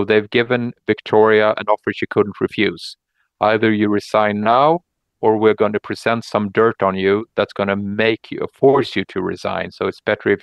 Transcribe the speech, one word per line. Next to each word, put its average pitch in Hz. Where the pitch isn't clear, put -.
they've 107
given 120
Victoria 107
an 101
offer 107
she -
couldn't 104
refuse. 98
"Either 110
you 104
resign 107
now, 123
or 113
we're 107
gonna 104
present 113
some 104
dirt 113
on 92
you 98
that's -
gonna 101
make 113
you, -
force -
you 95
to 92
resign. 92
So -
it's -
better -
if 101